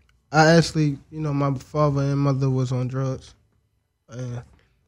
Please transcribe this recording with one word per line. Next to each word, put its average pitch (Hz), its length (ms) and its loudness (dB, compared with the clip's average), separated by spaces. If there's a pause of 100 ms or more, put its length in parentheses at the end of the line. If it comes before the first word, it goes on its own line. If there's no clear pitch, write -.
(320)
I 156 180 6
actually, 156 480 2 (140)
you 156 80 -12
know, 151 120 -4
my 139 220 0
father 139 480 -2
and 139 160 0
mother 135 320 0
was 131 220 -2
on 127 160 -2
drugs, 131 440 -6 (760)
and, 123 340 -12 (460)